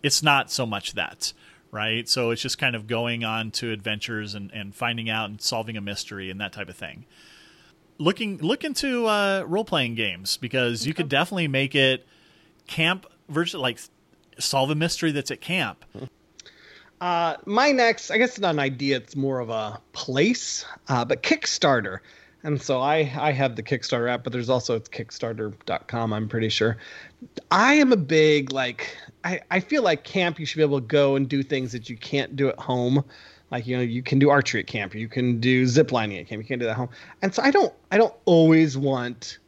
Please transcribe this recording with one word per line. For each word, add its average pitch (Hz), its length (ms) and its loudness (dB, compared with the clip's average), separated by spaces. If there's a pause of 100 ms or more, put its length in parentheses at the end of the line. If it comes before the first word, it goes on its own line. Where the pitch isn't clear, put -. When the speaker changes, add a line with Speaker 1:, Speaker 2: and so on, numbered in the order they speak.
Speaker 1:
it's 143 180 0
not 143 300 2
so 127 140 -2
much 101 280 -6
that, - 380 -6 (400)
right? 110 380 -4
So 117 220 0
it's 117 100 -4
just - 160 -4
kind 127 180 -2
of 107 120 -10
going 117 360 -2
on 110 280 -4
to 117 200 -6
adventures 107 640 -6
and, 101 180 -12
and 101 220 -12
finding 117 340 -4
out 110 200 -4
and 104 120 -12
solving 113 360 -4
a 104 40 -6
mystery 98 480 -8
and 95 120 -10
that 101 120 -8
type 101 160 -10
of 90 60 -16
thing. 95 300 -14 (960)
Looking, 196 380 0
look 214 260 -2
into, 254 440 -2
uh, 202 400 2
role-playing 160 480 0
games 98 420 -2
because 120 480 -2
you 156 80 -2
could 165 140 -2
Speaker 2:
Okay. 135 100 0
Speaker 1:
definitely 175 300 0
make 135 260 0
it 131 320 4 (640)
camp 170 400 -2 (200)
version, 170 320 -4
like, 123 200 -2 (580)
solve 135 320 0
a 156 60 0
mystery 160 360 0
that's 143 200 -4
at - 100 -8
camp. 160 420 -4 (1160)
Speaker 2:
Uh, 170 340 0 (100)
my 247 260 4
next, 233 380 2
I 214 80 0
guess 240 140 4
it's - 80 -14
not 190 120 2
an 151 80 0
idea, 135 380 0
it's 110 180 -10
more 135 240 -2
of 117 100 -6
a 107 300 -6 (140)
place, - 720 0 (220)
uh, 120 180 0
but - 160 -2
Kickstarter. 123 800 0 (440)
And 147 180 -2
so 131 200 -2
I, 147 380 2
I 151 120 0
have 131 240 0
the 107 80 -8
Kickstarter 123 480 -2
app, 123 120 -4
but 117 100 -8
there's 123 160 -4
also, 123 260 0
it's 110 140 -6
Kickstarter 110 640 -8 (120)
dot - 220 -6
com, 117 260 -2
I'm 107 160 -2
pretty 110 200 0
sure. 113 280 2 (760)
I 226 240 6
am 285 160 6
a 226 60 6
big, 151 540 4
like, 127 440 -6 (280)
I, 180 180 -4 (100)
I 185 80 2
feel 277 240 -2
like 165 200 2
camp, 175 360 -2
you 156 60 -6
should 135 120 -6
be 156 60 4
able 139 180 2
to 113 60 -10
go 139 280 4
and 139 140 2
do 139 140 0
things 131 280 -4
that 117 180 -10
you 117 80 -10
can't 139 380 -4
do 139 140 2
at - 100 -6
home. 127 440 0 (480)
Like, 123 160 -6
you 127 100 -2
know, 123 60 0
you 120 180 -4
can 135 180 0
do 143 100 6
archery 143 320 4
at - 60 -8
camp, 101 280 -6
you 113 120 -6
can 123 320 0
do 127 280 4
zip 147 240 4
lining 107 260 0
at 80 100 -12
camp, 110 140 -8
you 110 60 -12
can't 127 120 -4
do 120 60 -2
that 110 60 0
at 107 60 -4
home. 127 120 -4 (320)
And 190 120 0
so 247 100 -2
I 277 80 6
don't, 381 220 4 (180)
I 190 60 4
don't 220 160 4 (120)
always 160 520 8
want 123 600 -2 (100)